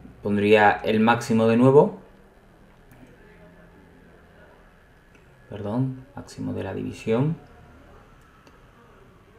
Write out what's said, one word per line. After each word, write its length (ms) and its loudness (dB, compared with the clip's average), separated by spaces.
pondría 500 4
el 280 -2
máximo 480 0
de 100 2
nuevo, 420 4
perdón, 640 -6
máximo 380 -12
de 100 -8
la 120 -10
división. 600 -4